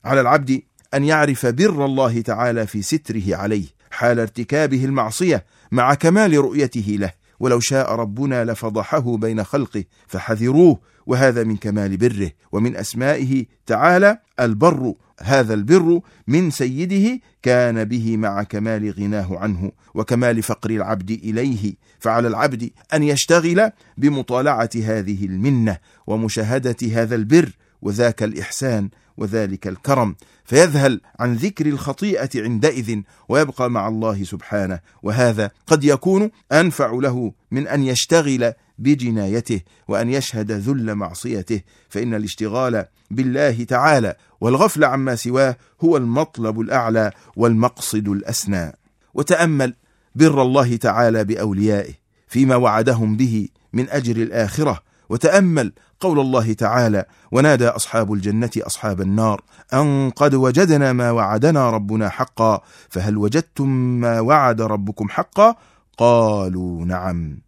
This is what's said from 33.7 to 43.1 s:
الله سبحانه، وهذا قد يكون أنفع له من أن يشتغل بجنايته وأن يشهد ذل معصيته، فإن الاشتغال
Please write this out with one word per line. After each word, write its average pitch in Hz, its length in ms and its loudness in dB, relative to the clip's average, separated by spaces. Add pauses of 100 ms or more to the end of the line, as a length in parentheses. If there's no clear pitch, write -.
الله 110 360 -4
سبحانه، 95 560 -6 (240)
وهذا 110 480 0 (160)
قد 156 160 4
يكون 190 460 2 (220)
أنفع 147 400 0
له 123 420 -4 (180)
من 135 160 -4
أن 135 160 -2
يشتغل 131 680 0 (240)
بجنايته 113 840 -2 (260)
وأن 104 220 -2
يشهد 113 420 -4
ذل 110 440 -4
معصيته، 101 640 -6 (280)
فإن 113 240 -6
الاشتغال 107 720 -4 (260)